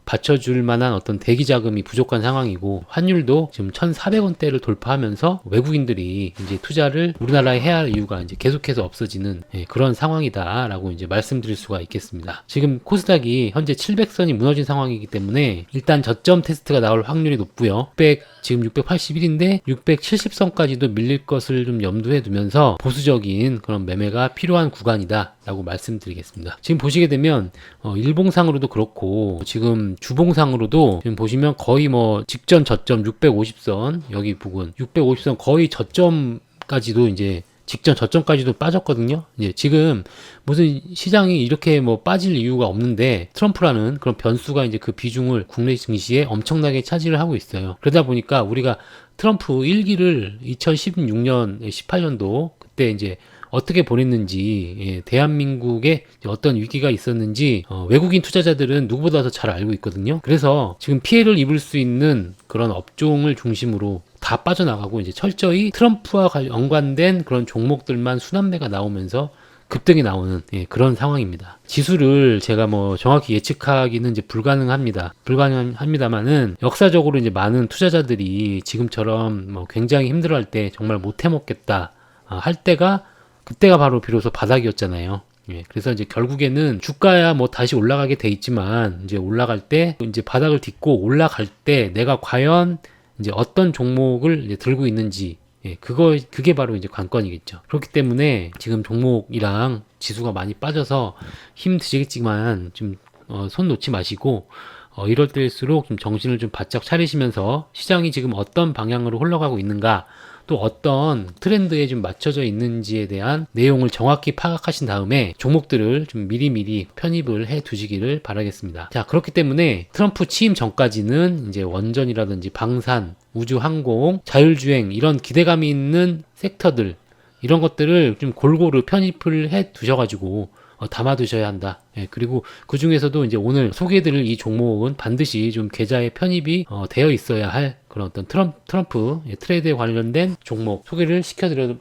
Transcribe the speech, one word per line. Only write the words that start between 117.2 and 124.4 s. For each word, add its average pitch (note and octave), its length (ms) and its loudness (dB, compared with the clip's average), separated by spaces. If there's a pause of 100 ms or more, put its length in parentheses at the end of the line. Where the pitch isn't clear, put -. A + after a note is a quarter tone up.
해 D3 120 -4
두시기를 G#2+ 640 -4
바라겠습니다. G2 680 -8
자, A#2 140 -4
그렇기 D#3+ 280 -2
때문에 C#3+ 600 0
트럼프 G3+ 320 2
취임 - 300 2
전까지는 A#2+ 960 0
이제 G2 100 -6
원전이라든지 G2+ 880 -2
방산, A2+ 640 -2 (200)
우주항공, C3 920 0
자율주행 C#3 680 4